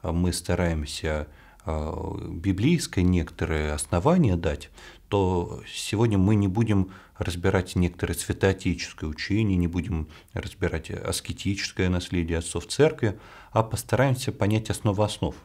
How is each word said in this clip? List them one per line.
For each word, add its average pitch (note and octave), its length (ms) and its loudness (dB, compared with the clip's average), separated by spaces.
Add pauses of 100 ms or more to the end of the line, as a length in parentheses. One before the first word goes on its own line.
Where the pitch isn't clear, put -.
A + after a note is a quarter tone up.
а, E2 100 -2
мы E2+ 220 2
стараемся, D#2+ 920 -2 (380)
а, D#2 520 -6 (140)
библейское G2 720 2
некоторое D#2 720 2
основание G#2 640 2
дать, D#2 340 -4 (360)
то F2+ 540 0 (100)
сегодня G#2+ 460 0
мы F#2+ 160 6
не G2+ 140 4
будем G2 420 2 (300)
разбирать F2+ 560 0
некоторое F2 400 0
святоотеческое - 920 -2
учение, G2 480 0
не F2 120 2
будем D#2+ 400 -2 (260)
разбирать - 560 -6
аскетическое - 1000 -4
наследие E2+ 500 0
отцов - 260 -6
церкви, D3 540 0 (320)
а A2+ 100 2
постараемся A2 680 0
понять G#2+ 400 0
основу G#2 320 0
основ. F#2 420 -2